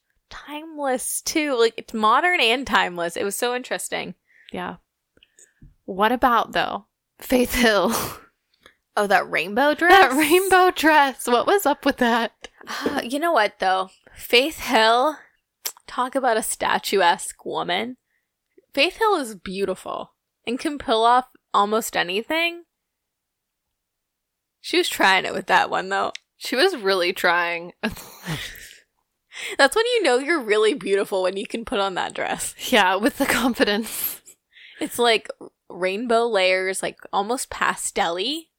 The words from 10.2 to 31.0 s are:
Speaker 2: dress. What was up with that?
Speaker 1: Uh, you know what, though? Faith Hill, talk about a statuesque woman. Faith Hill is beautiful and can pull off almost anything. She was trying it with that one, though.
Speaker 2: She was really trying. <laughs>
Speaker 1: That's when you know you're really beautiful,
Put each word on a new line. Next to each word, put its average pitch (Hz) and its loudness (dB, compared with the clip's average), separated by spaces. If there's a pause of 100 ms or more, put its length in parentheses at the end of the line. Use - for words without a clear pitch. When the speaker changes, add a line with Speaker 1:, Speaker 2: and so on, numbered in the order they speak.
Speaker 2:
dress. 294 2
What 240 2
was 392 2
up 285 0
with 269 0
that? 233 0 (380)
Speaker 1:
Uh, 285 -4
you 247 -4
know 339 -2
what, 214 0
though? 190 -2 (260)
Faith 269 0
Hill, 240 2 (720)
talk 254 -6
about 247 2
a 185 -2
statuesque - 0
woman. 175 -6 (760)
Faith 285 0
Hill 427 2
is 247 -4
beautiful 190 -8 (320)
and 240 -4
can 294 -6
pull 220 0
off 247 4 (300)
almost 208 0
anything. 311 -2 (2000)
She - -4
was 349 0
trying 190 2
it - -6
with - -6
that - 2
one, 180 -2
though. 196 -2 (260)
Speaker 2:
She - -8
was 320 2
really 190 0
trying. 170 -2
<laughs> - -20 (1800)
Speaker 1:
That's - 4
when 453 2
you 480 0
know 254 4
you're 294 0
really 214 2
beautiful, 196 -2